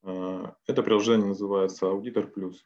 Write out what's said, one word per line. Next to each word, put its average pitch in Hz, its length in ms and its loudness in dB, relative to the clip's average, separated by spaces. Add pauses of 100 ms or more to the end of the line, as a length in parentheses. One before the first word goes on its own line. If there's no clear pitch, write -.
Э, 92 500 -6 (140)
это 120 160 2
приложение 107 440 4
называется 98 580 0
Auditor 101 480 -2
Plus. 92 220 -8 (100)